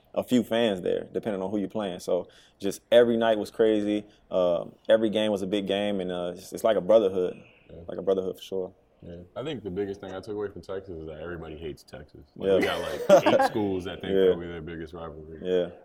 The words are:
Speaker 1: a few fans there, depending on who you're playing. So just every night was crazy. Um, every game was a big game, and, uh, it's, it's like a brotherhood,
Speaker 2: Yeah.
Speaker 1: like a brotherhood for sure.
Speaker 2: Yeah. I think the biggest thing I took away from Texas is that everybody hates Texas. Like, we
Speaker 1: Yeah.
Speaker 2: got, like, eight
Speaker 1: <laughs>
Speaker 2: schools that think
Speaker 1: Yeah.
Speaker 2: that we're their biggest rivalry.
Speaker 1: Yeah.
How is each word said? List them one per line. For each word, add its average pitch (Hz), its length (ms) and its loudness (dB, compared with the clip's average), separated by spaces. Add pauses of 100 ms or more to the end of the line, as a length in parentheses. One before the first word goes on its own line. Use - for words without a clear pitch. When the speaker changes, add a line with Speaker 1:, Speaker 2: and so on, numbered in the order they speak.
(140)
Speaker 1:
a - 80 0
few 123 200 2
fans 107 400 0
there, 90 300 -2
depending 95 280 -4
on 95 100 -4
who 107 60 -2
you're 95 140 -4
playing. 95 300 -6
So 90 280 -2 (300)
just 98 240 -4 (100)
every 120 240 8
night 113 220 2
was 101 120 -6
crazy. 104 540 2 (260)
Um, 90 420 0 (160)
every 113 200 4
game 107 240 0
was 98 80 -2
a 98 60 -4
big 98 200 -2
game, 101 340 0
and, 90 120 -4
uh, 87 220 -4
it's, - 180 -18
it's 87 120 -4
like 110 120 4
a 90 60 0
brotherhood, 95 580 4 (300)
Speaker 2:
Yeah. 85 60 -18 (120)
Speaker 1:
like 90 80 -10
a 92 60 -8
brotherhood 92 340 -2
for - 60 -20
sure. 92 300 -8 (280)
Speaker 2:
Yeah. 87 160 -16 (180)
I 117 80 -10
think 135 220 -8
the 95 60 -8
biggest 98 320 -6
thing 95 100 -12
I 95 80 -10
took 104 140 -10
away 104 140 -6
from 90 120 -16
Texas 95 380 -10
is 80 80 -12
that 78 140 -12
everybody 80 360 -10
hates 76 260 -12
Texas. - 380 -20 (160)
Like, 95 240 4
we - 60 4
Speaker 1:
Yeah. - 120 0
Speaker 2:
got, - 320 -2
like, 190 160 8
eight 262 200 4
Speaker 1:
<laughs> 247 40 -2
Speaker 2:
schools 98 340 -2
that 90 180 -10
think 95 100 -4
Speaker 1:
Yeah. 95 140 6
Speaker 2:
that 87 120 6
we're 85 140 -8
their 82 80 -10
biggest 82 320 -10
rivalry. 80 500 -14
Speaker 1:
Yeah. 90 280 0 (140)